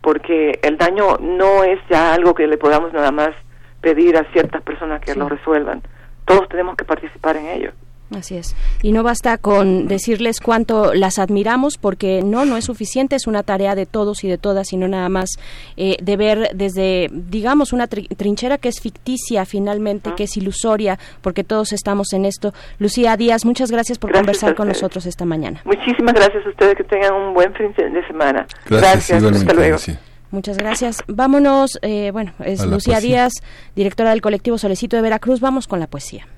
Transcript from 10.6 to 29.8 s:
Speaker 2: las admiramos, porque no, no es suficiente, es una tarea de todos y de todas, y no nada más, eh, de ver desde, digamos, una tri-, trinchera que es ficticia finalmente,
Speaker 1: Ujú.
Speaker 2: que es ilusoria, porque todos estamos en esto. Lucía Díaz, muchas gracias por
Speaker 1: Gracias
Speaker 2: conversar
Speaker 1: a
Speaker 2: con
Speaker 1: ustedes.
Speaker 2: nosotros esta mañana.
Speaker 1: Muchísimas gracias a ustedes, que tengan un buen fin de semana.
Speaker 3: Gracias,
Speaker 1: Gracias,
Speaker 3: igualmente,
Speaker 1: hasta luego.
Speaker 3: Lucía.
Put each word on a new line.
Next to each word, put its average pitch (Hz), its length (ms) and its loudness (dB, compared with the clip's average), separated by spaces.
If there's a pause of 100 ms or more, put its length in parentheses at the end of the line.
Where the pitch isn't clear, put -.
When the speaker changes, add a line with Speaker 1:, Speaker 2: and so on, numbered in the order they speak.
Speaker 2:
las 190 260 0
admiramos, 214 580 0
porque 190 460 -2
no, 226 220 0
no 262 100 2
es 226 80 -4
suficiente, 262 540 -2
es - 100 -4
una 208 160 -2
tarea 196 320 0
de 190 100 -2
todos 208 380 -4
y 196 60 -2
de 175 80 -2
todas, 196 340 -2
y 185 60 -4
no 185 100 -2
nada 185 220 -2
más, 185 220 -2 (440)
eh, 190 260 -2
de 202 140 -2
ver 214 380 2
desde, 190 580 0
digamos, 220 640 0
una 240 140 -2
tri-, 208 280 -10
trinchera 208 440 -2
que 247 100 -4
es 233 120 -8
ficticia 233 640 -4
finalmente, 208 640 -4
Speaker 1:
Ujú. 175 80 -8
Speaker 2:
que 208 80 -4
es 202 140 -6
ilusoria, 202 600 -2 (240)
porque 190 220 -4
todos 214 300 -2
estamos 202 400 -4
en 190 100 0
esto. 196 300 -4 (260)
Lucía 226 380 2
Díaz, 226 260 2
muchas 240 280 0
gracias 233 280 -2
por 208 120 -6
Speaker 1:
Gracias 196 120 4
Speaker 2:
conversar 202 280 2
Speaker 1:
a 165 40 0
Speaker 2:
con 208 140 -2
Speaker 1:
ustedes. 190 140 -2
Speaker 2:
nosotros 185 220 -6
esta 175 200 -8
mañana. 156 400 -4
Speaker 1:
Muchísimas 233 480 2
gracias 202 320 4
a 208 40 -4
ustedes, 196 260 4
que 196 100 -4
tengan 196 280 2
un 196 200 -2
buen 180 220 4
fin 208 200 -2
de 175 320 -2
semana. 147 400 0 (220)
Speaker 3:
Gracias, - 0 -
Speaker 1:
Gracias, 143 500 6
Speaker 3:
igualmente, 104 200 4
Speaker 1:
hasta 98 140 4
luego. 160 200 6
Speaker 3:
Lucía. - 260 -6 (320)